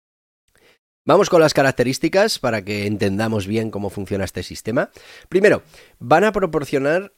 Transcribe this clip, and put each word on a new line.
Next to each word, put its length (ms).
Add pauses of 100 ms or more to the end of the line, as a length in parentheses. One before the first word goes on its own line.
(1080)
Vamos 220
con 140
las 100
características 880
para 260
que 220
entendamos 600
bien 240
cómo 200
funciona 340
este 180
sistema. 460 (400)
Primero, 340 (360)
van 260
a 80
proporcionar 840